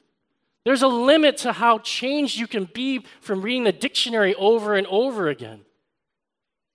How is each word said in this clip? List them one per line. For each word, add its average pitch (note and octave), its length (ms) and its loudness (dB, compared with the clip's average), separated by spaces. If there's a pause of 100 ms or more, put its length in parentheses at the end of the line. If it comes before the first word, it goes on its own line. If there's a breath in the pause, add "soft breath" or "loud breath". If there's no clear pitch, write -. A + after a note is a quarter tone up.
(680)
There's B3 160 2
a C4+ 60 6
limit C#4 500 4
to A#3 160 -4
how A3+ 240 2
changed C4 600 -4
you A3+ 80 -4
can G3 200 -4
be B3+ 400 -6 (160 loud breath)
from G3 180 -4
reading B3 240 -2
the G3+ 80 4
dictionary G#3 640 0
over G#3 400 2
and G3 140 0
over G#3 420 0
again. A2+ 340 -10 (1080)